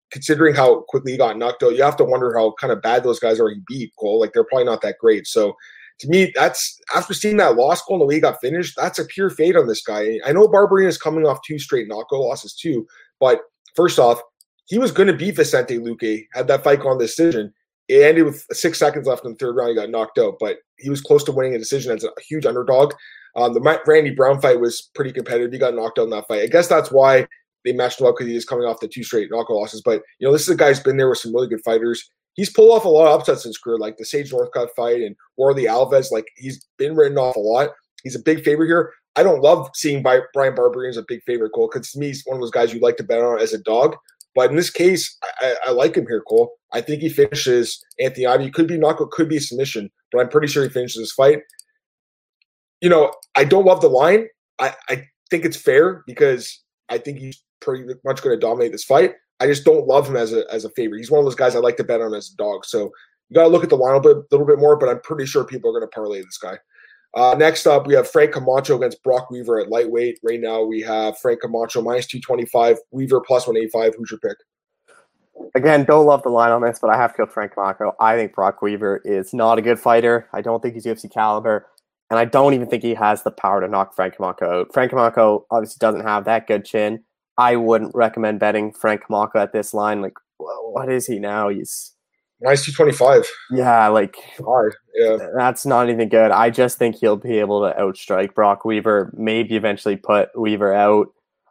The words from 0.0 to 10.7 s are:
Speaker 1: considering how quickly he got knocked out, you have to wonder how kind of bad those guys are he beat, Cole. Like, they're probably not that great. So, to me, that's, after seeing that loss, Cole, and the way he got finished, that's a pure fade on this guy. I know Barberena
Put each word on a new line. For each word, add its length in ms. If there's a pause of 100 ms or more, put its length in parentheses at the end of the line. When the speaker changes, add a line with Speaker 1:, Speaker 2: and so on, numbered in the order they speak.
Speaker 1:
considering 460
how 320
quickly 240
he 60
got 200
knocked 240
out, 140
you 80
have 140
to 60
wonder 320
how 240
kind 120
of 100
bad 220
those 160
guys 180
are 120
he 180
beat, 320
Cole. 180
Like, 140
they're 100
probably 220
not 180
that 160
great. 300
So, 260 (460)
to 80
me, 260
that's, 420 (200)
after 180
seeing 220
that 180
loss, 280
Cole, 160
and 40
the 40
way 100
he 40
got 200
finished, 360
that's 220
a 60
pure 260
fade 240
on 140
this 140
guy. 440
I 60
know 160
Barberena 400